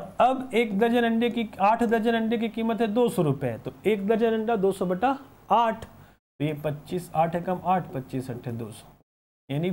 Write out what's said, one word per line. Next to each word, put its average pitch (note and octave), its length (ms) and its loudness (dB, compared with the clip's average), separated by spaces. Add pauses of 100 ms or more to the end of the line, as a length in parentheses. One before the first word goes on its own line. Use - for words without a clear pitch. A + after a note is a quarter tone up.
(220)
अब C4 320 2
एक G#3+ 260 0
दर्जन A#3 240 4
अंडे A3+ 260 2
की, A3+ 200 -4 (120)
आठ A3+ 220 4
दर्जन A3+ 320 2
अंडे A3+ 220 0
की A3 120 -2
कीमत A3+ 320 -2
है A3+ 80 2
दो A#3+ 200 2
सौ - 120 0
रुपए, C3 360 0
तो - 140 -10 (140)
एक G3+ 220 2
दर्जन A3+ 260 2
अंडा A3 220 0
दो F#3+ 160 2
सौ F#3 140 -2
बटा G#3+ 320 0 (340)
आठ, A3+ 340 2
तो - 600 -12
ये D#3 80 -2 (100)
पच्चीस, D#3 520 -6
आठ E3 200 0
एकम F3+ 300 -4
आठ, F3+ 280 0
पच्चीस C3 380 -6
अट्ठे A#2+ 220 -8
दो A2+ 180 -8
सौ, - 160 -20 (600)
यानी D#3+ 240 -2